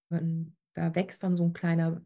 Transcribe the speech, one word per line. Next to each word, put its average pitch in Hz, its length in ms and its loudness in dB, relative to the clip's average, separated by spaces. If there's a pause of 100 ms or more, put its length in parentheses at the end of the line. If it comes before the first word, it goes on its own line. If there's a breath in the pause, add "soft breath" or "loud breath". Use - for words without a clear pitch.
(100)
man, 165 460 -2 (180)
da 165 200 0
wächst 190 300 -2
dann 180 120 2
so 175 80 2
ein 170 80 4
kleiner 165 540 0